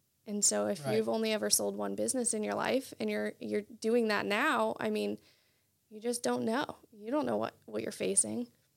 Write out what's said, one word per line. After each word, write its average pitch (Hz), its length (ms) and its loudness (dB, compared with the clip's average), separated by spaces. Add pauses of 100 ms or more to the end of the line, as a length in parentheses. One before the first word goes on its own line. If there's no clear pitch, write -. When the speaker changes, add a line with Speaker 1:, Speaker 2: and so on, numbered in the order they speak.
(260)
Speaker 1:
And 208 180 -2
so 208 220 4
if 202 180 -2
Speaker 2:
Right. 214 120 2
Speaker 1:
you've 220 120 2
only 220 240 2
ever 208 160 0
sold 202 280 2
one 202 180 -4
business 226 400 0
in 214 80 -2
your 208 120 -2
life 233 460 0
and 214 80 -2
you're, 214 320 -2
you're 208 240 -2 (160)
doing 226 280 4
that 202 180 2
now, 220 520 2
I 220 120 -2
mean, 208 260 -2 (760)
you 214 100 -16
just 240 220 -2
don't 247 220 0
know. 226 320 0 (160)
You 214 180 -10
don't 302 140 2
know 226 140 2
what, 220 160 -2 (100)
what 220 180 -6
you're 208 100 -4
facing. 220 540 0 (300)